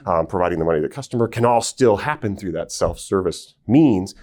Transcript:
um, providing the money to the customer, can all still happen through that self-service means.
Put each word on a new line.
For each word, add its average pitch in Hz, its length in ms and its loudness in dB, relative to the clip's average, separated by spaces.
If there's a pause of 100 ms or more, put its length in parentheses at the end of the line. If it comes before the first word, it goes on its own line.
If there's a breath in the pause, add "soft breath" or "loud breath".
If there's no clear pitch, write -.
um, 85 200 0
providing 87 320 0
the 80 60 0
money 82 160 2
to 71 80 -2
the - 60 -12
customer, 117 340 -2
can 117 160 -2
all 120 160 4
still 113 380 2
happen 120 380 -6
through 92 160 -8
that 82 200 -8
self-service - 840 -4 (120)
means. 110 560 4